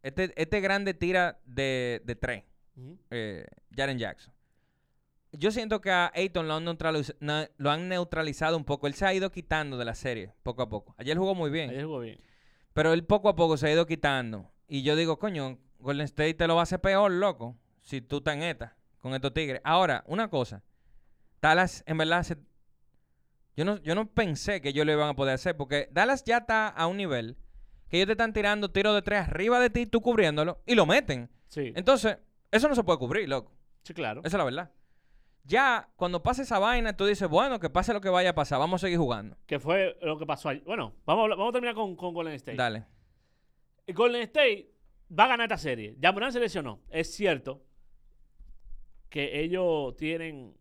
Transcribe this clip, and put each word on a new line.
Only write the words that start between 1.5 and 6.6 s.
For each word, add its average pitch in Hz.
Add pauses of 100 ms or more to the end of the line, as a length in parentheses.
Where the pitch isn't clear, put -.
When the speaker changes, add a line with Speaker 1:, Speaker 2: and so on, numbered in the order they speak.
Speaker 1:
de 120
tres, 113 (340)
Speaker 2:
Ujú. 139 (140)
Speaker 1:
eh, 107 (300)
Jaren 135
Jackson. - (1000)
Yo 156
siento 214
que 190
a 175
Ayton 175
lo 156
han 160